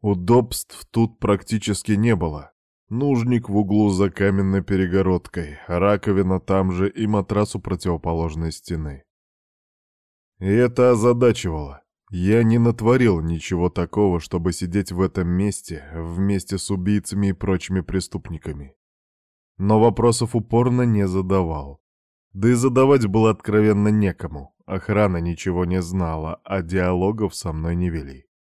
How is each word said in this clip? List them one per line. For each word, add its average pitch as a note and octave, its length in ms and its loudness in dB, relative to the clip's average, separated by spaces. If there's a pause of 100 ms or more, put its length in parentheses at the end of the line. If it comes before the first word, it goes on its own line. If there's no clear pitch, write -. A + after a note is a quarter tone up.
Удобств G#2 880 0
тут A2+ 280 0
практически G#2 720 -2
не G#2+ 220 2
было. D#2 380 -6 (380)
Нужник A#2+ 580 0
в G2 80 0
углу G#2 320 2
за F#2+ 220 2
каменной G2 520 0
перегородкой, F2+ 1040 -2
раковина F#2 760 0
там F#2+ 320 0
же F#2+ 180 0
и A2 160 -4
матрас G#2 500 -2
у - 20 -4
противоположной E2 920 -4
стены. D2+ 520 -10 (1400)
И F#2 60 -4
это B2 440 4
озадачивало. A2 960 2 (240)
Я G2+ 340 2
не A2+ 140 4
натворил A#2 600 2
ничего E2+ 480 -2
такого, F2+ 520 0
чтобы F2 320 -4
сидеть F#2 400 -4
в F2 80 -4
этом F#2 260 -2
месте F2+ 680 -4
вместе F2+ 640 -4
с - 140 -6
убийцами G2+ 580 -2
и G2 40 0
прочими F#2 480 -2
преступниками. D#2 960 -8 (840)
Но G#2 220 4
вопросов A#2 560 2
упорно B2 460 2
не G#2 260 2
задавал. F2+ 720 -2 (520)
Да G2 180 2
и - 20 4
задавать C3 540 4
было A2 240 2
откровенно G#2 580 2
некому, F2+ 680 -2 (120)
охрана G2 500 0
ничего F2 480 -2
не F#2 180 -2
знала, E2 640 -6
а G2 180 -4
диалогов F#2 720 -2
со - 180 -8
мной D#2 220 -4
не F2 160 -2
вели. C#2 380 -10 (240)